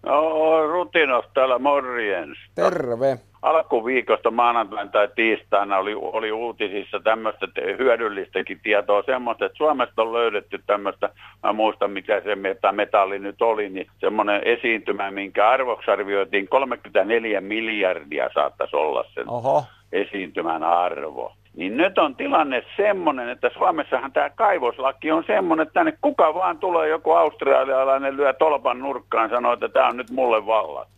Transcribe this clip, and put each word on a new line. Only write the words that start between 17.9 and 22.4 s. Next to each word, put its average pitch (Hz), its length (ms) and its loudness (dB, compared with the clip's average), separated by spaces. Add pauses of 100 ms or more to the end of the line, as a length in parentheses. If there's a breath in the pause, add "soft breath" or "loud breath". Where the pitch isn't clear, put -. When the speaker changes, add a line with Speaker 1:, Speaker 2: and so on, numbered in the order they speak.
Speaker 1:
saattaisi 71 420 -2
olla 71 380 0
sen 60 160 -8
Speaker 2:
Oho. 127 340 0 (280 loud breath)
Speaker 1:
esiintymän 85 720 -4
arvo. 78 680 -2 (220)
Niin 95 220 -6
nyt 180 200 0
on 147 180 2
tilanne 151 480 0 (140)